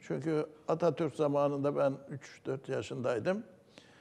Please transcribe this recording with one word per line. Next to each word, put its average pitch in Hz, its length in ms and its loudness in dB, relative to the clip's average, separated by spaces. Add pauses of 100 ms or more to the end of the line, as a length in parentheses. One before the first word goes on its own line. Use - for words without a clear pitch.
Çünkü 151 460 -2 (220)
Atatürk 165 460 2
zamanında 143 600 2
ben 143 160 4 (180)
üç - 360 -14
dört 135 220 -4
yaşındaydım. 127 760 -2 (560)